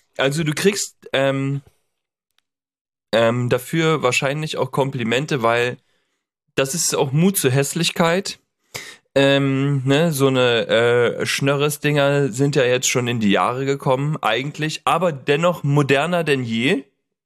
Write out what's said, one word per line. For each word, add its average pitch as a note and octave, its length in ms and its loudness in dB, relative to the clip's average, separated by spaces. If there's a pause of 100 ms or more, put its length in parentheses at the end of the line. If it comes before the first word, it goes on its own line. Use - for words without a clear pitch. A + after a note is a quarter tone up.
(160)
also C#3+ 280 -2
du D3+ 80 -2
kriegst, - 440 -2 (160)
ähm, C3+ 500 -2 (1500)
ähm, A#2 360 2
dafür D#3+ 540 0
wahrscheinlich C#3+ 560 -2
auch C3 120 -4
Komplimente, C3 720 -2
weil A#2+ 360 0 (760)
das C3+ 200 -2
ist D#3+ 200 -4
auch C3 180 -2
Mut F3+ 240 2
zur B2+ 140 0
Hässlichkeit. E3 880 -2 (760)
Ähm, C#3 720 2
ne, D3+ 280 2
so C3+ 160 2
eine, B2 400 2
äh, A#2+ 580 2
Schnörres-Dinger C#3+ 1000 0
sind C#3 280 0
ja C3 80 4
jetzt B2 240 0
schon B2 200 0
in A#2 120 -2
die G#2 100 2
Jahre A2 340 0
gekommen, C#3 560 -2
eigentlich, C#3+ 640 -4
aber E3 280 0
dennoch D#3+ 520 0
moderner C#3+ 600 2
denn C#3 200 0
je. A#2+ 400 -2 (420)